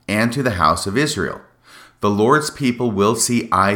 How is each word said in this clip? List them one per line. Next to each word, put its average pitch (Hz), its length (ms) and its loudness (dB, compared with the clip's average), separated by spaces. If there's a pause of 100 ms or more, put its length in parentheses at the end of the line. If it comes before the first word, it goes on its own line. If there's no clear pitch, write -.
and 110 240 0
to 139 100 -4
the 123 100 -2
house 85 360 0
of 98 100 -2
Israel. 139 440 -2 (600)
The 104 80 2
Lord's 123 400 2
people 123 420 -2
will 101 240 2
see 120 360 -2
eye 98 240 2